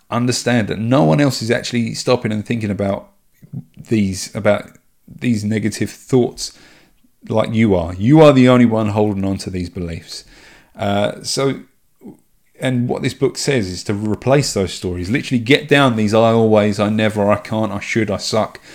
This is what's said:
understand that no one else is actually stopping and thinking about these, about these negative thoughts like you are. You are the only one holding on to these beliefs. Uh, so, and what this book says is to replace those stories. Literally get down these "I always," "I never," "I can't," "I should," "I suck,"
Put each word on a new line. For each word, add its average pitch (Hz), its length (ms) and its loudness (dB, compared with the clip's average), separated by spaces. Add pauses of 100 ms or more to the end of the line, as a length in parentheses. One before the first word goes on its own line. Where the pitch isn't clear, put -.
understand 120 580 -2
that - 100 -6
no 120 260 2
one 156 160 2
else 139 200 0
is 113 100 -4
actually 117 440 -4
stopping 120 380 -2
and 104 120 -6
thinking 110 260 -4
about 98 400 -4 (680)
these, 98 580 -2
about - 420 -2 (300)
these 113 380 -4
negative 107 460 -2
thoughts - 680 -2 (720)
like 110 260 -2
you 110 200 4
are. 85 200 -2
You 120 260 4
are 147 140 10
the 127 140 6
only 123 180 6
one 110 220 0
holding 104 360 0
on 98 140 -2
to - 120 -10
these 90 200 -6
beliefs. 85 540 -12 (520)
Uh, 104 460 -2
so, 135 400 -4 (960)
and 123 280 0
what - 120 -6
this 131 140 -2
book 127 240 -2
says 123 300 -2
is 90 160 -8
to 107 100 -4
replace 107 580 0
those 95 220 -2
stories. 90 340 -6
Literally 120 340 -2
get 135 260 0
down 139 280 4
these 107 160 0
"I 113 200 4
always," 107 460 4
"I 104 120 2
never," 107 400 0
"I 104 60 4
can't," 110 360 -4
"I 98 80 -8
should," 110 300 -2
"I 95 80 -4
suck," - 420 -4 (140)